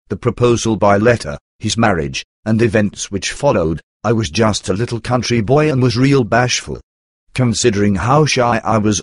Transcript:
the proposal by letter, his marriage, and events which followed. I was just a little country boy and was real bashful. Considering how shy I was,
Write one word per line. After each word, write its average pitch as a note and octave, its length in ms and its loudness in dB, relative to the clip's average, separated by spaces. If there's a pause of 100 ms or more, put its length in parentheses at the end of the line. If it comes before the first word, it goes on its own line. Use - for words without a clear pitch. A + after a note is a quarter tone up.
the G2 80 -6
proposal A2+ 600 0
by G2+ 220 4
letter, G#2+ 380 0 (220)
his G#2+ 180 -4
marriage, E2+ 480 0 (200)
and A2 180 0
events G#2 480 0
which G2 220 -6
followed. F2 480 0 (240)
I A2 80 0
was A2 180 -2
just G#2+ 380 -2
a F#2+ 60 0
little A#2 260 -4
country A#2+ 400 -2
boy D3 320 2
and B2+ 100 0
was A#2 140 0
real C3+ 260 4
bashful. A2+ 580 -2 (540)
Considering G#2 640 2
how C3 300 2
shy A#2+ 360 0
I A2 160 0
was, G#2 240 0